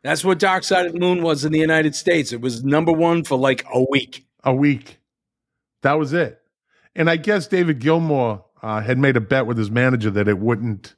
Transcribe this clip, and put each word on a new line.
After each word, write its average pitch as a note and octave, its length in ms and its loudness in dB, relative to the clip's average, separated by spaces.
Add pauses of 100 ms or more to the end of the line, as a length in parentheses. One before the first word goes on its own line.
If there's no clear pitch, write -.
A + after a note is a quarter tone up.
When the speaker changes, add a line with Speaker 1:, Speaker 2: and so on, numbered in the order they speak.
Speaker 1:
That's D3 220 -2
what F#3 140 2
Dark F#3 240 0
Side F3+ 240 0
of E3+ 60 -6
the E3+ 80 -4
Moon F3+ 200 2
was D#3 240 0
in D#3 60 0
the D#3 80 2
United D#3 380 2
States. E3 360 0
It A#2 80 -8
was A#2+ 220 -6
number D#3 300 2
one E3+ 320 0
for, C#3 120 -2
like, C3 360 0
a B2+ 180 2
week. - 340 -2 (220)
Speaker 2:
A C3 80 2
week. C#3 440 0 (840)
That C#3 140 2
was D3 180 -2
it. D#3+ 260 -2 (560)
And D#3+ 140 2
I E3 80 2
guess F#3 300 -2
David E3+ 340 0
Gilmour, C#3 640 0 (180)
uh, G#2+ 200 -4
had B2+ 160 0
made C3+ 180 4
a A#2 40 2
bet B2 260 0
with A#2+ 100 -4
his G#2+ 140 -2
manager A#2+ 400 2
that G2+ 180 0
it G2+ 100 2
wouldn't A2 600 -4